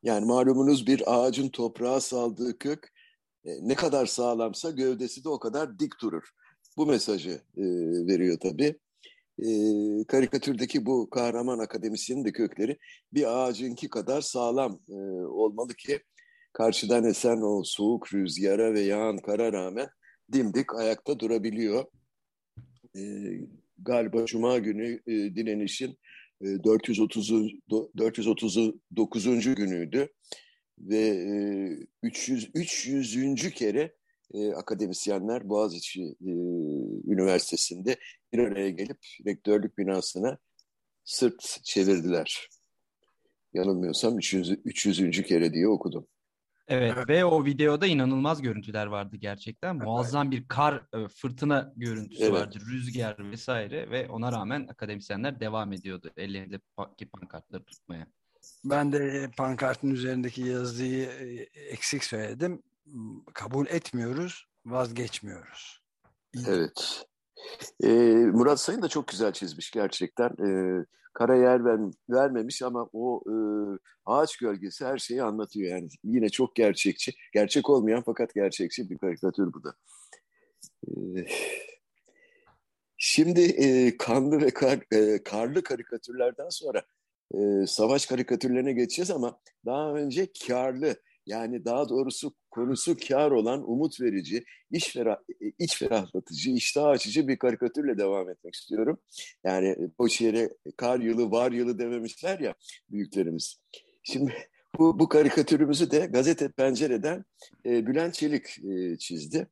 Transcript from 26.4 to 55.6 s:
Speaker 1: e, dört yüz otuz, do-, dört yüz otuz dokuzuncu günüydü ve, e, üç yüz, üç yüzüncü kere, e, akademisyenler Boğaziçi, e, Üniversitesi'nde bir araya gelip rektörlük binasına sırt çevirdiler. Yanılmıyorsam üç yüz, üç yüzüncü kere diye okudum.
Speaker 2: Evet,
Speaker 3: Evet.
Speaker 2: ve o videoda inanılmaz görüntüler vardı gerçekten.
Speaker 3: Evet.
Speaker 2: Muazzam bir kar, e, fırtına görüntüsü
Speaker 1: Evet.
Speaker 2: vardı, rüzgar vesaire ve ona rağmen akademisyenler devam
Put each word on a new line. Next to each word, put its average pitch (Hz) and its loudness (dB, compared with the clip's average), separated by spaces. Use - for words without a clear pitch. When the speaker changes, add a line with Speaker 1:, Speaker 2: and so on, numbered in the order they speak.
Speaker 1:
e, 95 -8
dört 110 6
yüz 107 2
otuz, 107 0
do-, 110 0
dört 113 0
yüz 107 0
otuz 110 2
dokuzuncu 117 2
günüydü 95 -2
ve, 107 2
e, 98 0
üç 117 -6
yüz, 123 -2
üç 160 -4
yüzüncü 131 -2
kere, 123 -2
e, 104 -2
akademisyenler 98 -4
Boğaziçi, 95 -2
e, 87 -8
Üniversitesi'nde 92 0
bir - 0
araya 98 2
gelip 95 -8
rektörlük 104 2
binasına 95 -2
sırt - -2
çevirdiler. 90 2
Yanılmıyorsam 92 0
üç - -2
yüz, 90 0
üç - -2
yüzüncü 92 2
kere 82 4
diye 85 4
okudum. 90 0
Speaker 2:
Evet, 123 2
Speaker 3:
Evet. 123 -6
Speaker 2:
ve 170 6
o 160 4
videoda 147 2
inanılmaz 139 2
görüntüler 107 -4
vardı 101 -6
gerçekten. 104 -8
Speaker 3:
Evet. 127 -6
Speaker 2:
Muazzam 123 0
bir 131 -4
kar, 147 2
e, 110 -8
fırtına 139 -2
görüntüsü 110 -4
Speaker 1:
Evet. 107 6
Speaker 2:
vardı, 98 -2
rüzgar 117 -6
vesaire 113 -6
ve 123 -4
ona 117 -4
rağmen 123 -4
akademisyenler 107 -8
devam 107 -4